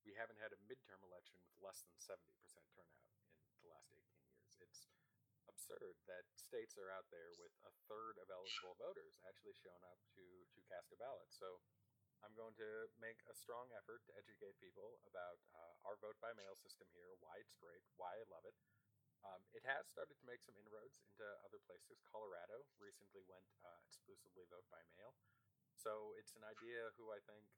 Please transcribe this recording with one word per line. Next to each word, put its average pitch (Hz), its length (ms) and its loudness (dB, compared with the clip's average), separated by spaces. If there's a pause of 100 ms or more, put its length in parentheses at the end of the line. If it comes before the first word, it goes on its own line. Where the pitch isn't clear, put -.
We 104 160 -4
haven't 113 240 2
had 110 80 2
a 101 160 -2
midterm 104 400 -6
election 90 400 -10
with - 160 -20
less 95 240 0
than 87 160 -20
seventy 87 400 -2
percent 87 320 -16
turnout 82 320 -18 (480)
in - 80 -20
the 87 80 -12
last 73 240 -12
eighteen 76 320 -20
years. - 320 -20
It's - 320 -8 (560)
absurd - 480 0 (160)
that 90 240 2
states - 480 4
are 95 80 4
out 95 240 4
there 82 240 -2
with 85 240 -6
a 98 100 -10 (140)
third 110 320 2
of 95 160 -2
eligible 92 480 4
voters 90 400 0
actually 98 400 -6
showing 90 240 -10
up 90 160 -12 (160)
to, 92 80 -10
to 90 400 -12
cast 90 240 0
a 92 80 -10
ballot. 117 320 0
So 92 320 0 (640)
I'm 107 80 -6
going 110 240 -2
to 110 400 4
make 113 320 0
a 113 80 -6
strong 123 400 2
effort 113 320 -2
to - 80 -8
educate 101 400 -6
people 98 480 -4
about, 87 320 4 (160)
uh, 82 200 -6 (120)
our 104 160 4
vote 107 160 2
by 117 160 4
mail 98 240 -2
system 95 400 -10
here, 90 240 -8
why 82 160 -4
it's 110 240 -6
great, 85 240 -8 (160)
why 90 160 4
I 113 160 0
love 82 160 -4
it. - 80 -12 (640)
Um, 95 200 -2 (120)
it 110 160 -2
has 139 160 8
started 156 320 0
to - 80 -16
make 123 160 -2
some 104 160 -12
inroads 107 400 -6
into 101 240 -10 (240)
other 101 240 -6
places. - 400 -10
Colorado 104 560 0 (160)
recently 98 480 -10
went, 92 160 -10 (160)
uh, 87 240 -8
exclusively 92 640 -10
vote 87 240 -4
by 82 80 -8 (160)
mail. 113 160 -8 (640)
So 107 400 8
it's 110 160 -6
an 110 80 -8
idea 113 560 4
who 110 160 2
I 101 160 2
think 107 160 -8 (120)